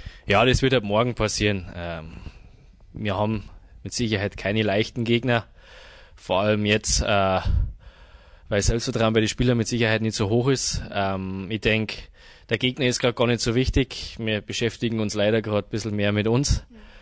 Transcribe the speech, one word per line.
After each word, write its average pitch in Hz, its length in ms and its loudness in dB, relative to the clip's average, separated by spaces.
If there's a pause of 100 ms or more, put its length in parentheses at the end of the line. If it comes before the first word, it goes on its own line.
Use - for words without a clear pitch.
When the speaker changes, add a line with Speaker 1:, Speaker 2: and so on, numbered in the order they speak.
(260)
Speaker 1:
Ja, 101 180 6
das 123 180 4
wird 131 120 4
ab 117 100 2
morgen 110 320 2
passieren. 104 580 -2
Ähm, 85 440 -10 (760)
wir 104 260 -4
haben 107 280 -2 (380)
mit 98 100 -10
Sicherheit 104 440 -2
keine 104 240 0
leichten 107 440 0
Gegner. 117 400 2 (680)
Vor 90 260 0
allem 104 260 2
jetzt, - 340 2
äh, 95 380 2 (1080)
weil 101 140 0
Selbstvertrauen 113 500 0
bei 110 100 4
den 107 60 2
Spielern 123 300 2
mit 113 100 0
Sicherheit 113 360 0
nicht 110 120 -2
so 101 140 0
hoch 120 200 2
ist. - 340 -2 (100)
Ähm, 95 560 -4
ich 110 120 -6
denk, 110 340 0 (560)
der 113 80 -2
Gegner 127 260 0
ist 123 140 0
grad 120 160 0
gar 120 100 2
nicht 120 160 0
so 113 140 0
wichtig. - 640 -2
Wir 110 220 -2
beschäftigen 113 580 -4
uns 104 160 -2
leider 107 260 2
grad 104 240 -2
ein - 60 -20
bisschen 107 240 -4
mehr 104 160 2
mit 104 160 0
uns. 123 420 2
Speaker 2:
Ja. - 80 -20 (240)